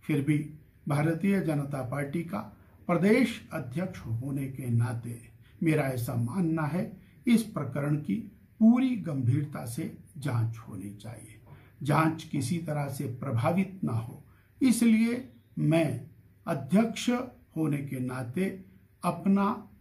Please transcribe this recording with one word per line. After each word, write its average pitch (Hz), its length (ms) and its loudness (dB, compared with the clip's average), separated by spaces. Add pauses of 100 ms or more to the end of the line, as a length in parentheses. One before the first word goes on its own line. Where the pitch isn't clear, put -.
फिर 147 180 0
भी 147 300 0 (380)
भारतीय 165 520 2
जनता 143 420 -2
पार्टी 143 400 -4
का 101 160 -6 (480)
प्रदेश 202 640 4
अध्यक्ष - 480 -6
होने 135 460 -4
के 123 240 -6
नाते 117 500 -2 (420)
मेरा 156 200 4
ऐसा 131 320 -4
मानना 160 480 0
है, 170 380 -4 (260)
इस 226 160 6
प्रकरण 147 540 -2
की 147 180 -2 (460)
पूरी 247 360 6
गंभीरता 139 720 -2
से - 320 -8 (200)
जांच 117 400 -2
होनी 98 320 -12
चाहिए। - 500 -16 (420)
जांच 156 420 2
किसी - 340 -2
तरह 147 300 -4
से 143 180 -6
प्रभावित 143 760 0
ना - 80 -2
हो, - 320 -6 (380)
इसलिए 233 720 4 (260)
मैं 151 480 2 (400)
अध्यक्ष 185 640 0 (460)
होने 147 220 0
के 131 220 -6
नाते 127 640 -4 (400)
अपना 196 680 0 (100)